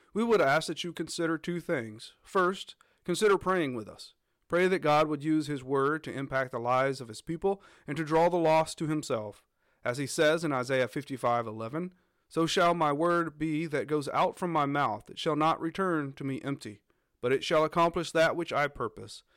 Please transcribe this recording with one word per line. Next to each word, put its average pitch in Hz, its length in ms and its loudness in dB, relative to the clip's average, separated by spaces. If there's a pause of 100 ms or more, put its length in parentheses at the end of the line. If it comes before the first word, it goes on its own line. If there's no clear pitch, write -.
(140)
we 220 120 0
would 214 160 4
ask 151 260 4
that 165 160 -6
you 175 80 -8
consider 165 460 -2
two 175 240 -6
things. 113 600 -6
First, 190 540 -2 (300)
consider 196 320 4
praying 165 380 0
with 107 120 -8
us. - 260 -18 (360)
Pray 180 180 4
that 185 120 2
God 151 280 4
would 147 160 -4
use 156 240 0
His 139 160 -6
Word 139 400 0
to 113 100 -10
impact 135 380 -4
the 123 80 -6
lives 127 400 0
of 120 80 -14
His 110 140 -14
people 196 400 -2 (260)
and 147 80 -6
to 160 80 -2
draw 160 240 4
the 175 80 0
lost 160 440 2
to 160 80 -4
Himself. 123 540 -4 (440)
As 123 140 -2
He 139 80 -4
says 160 360 2
in 151 80 -2
Isaiah 127 360 2
fifty-five 120 600 -2
eleven, 117 460 -6 (340)
"So 165 180 0
shall 175 280 4
my 156 180 2
word 165 460 0
be 156 300 -2
that 139 200 -2
goes 147 220 -2
out 170 280 0
from 175 140 -4
my 151 140 2
mouth. 135 440 -2
It - 100 -14
shall 151 180 0
not 156 240 2
return 160 520 -2
to 139 120 -10
me 135 160 -6
empty, 123 400 -10 (400)
but 123 100 0
it 135 120 2
shall 156 200 2
accomplish 170 480 0
that 160 240 4
which 165 160 -4
I 143 160 2
purpose, 107 560 -10 (140)